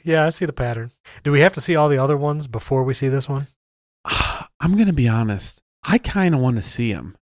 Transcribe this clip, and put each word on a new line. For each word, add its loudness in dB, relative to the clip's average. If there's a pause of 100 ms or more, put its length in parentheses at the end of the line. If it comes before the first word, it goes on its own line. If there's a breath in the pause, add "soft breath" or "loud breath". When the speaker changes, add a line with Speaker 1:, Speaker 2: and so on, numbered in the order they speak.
Speaker 1:
Yeah, 2
I 2
see -4
the -4
pattern. -6 (340 loud breath)
Do 2
we 6
have 6
to -6
see 0
all 4
the 2
other 2
ones -4
before -2
we -2
see -2
this -2
one? -6 (300)
Speaker 2:
<sighs> -20
I'm -2
gonna 4
be 2
honest. -2 (220)
I 2
kinda 0
wanna 0
see -4
'em. -10 (100)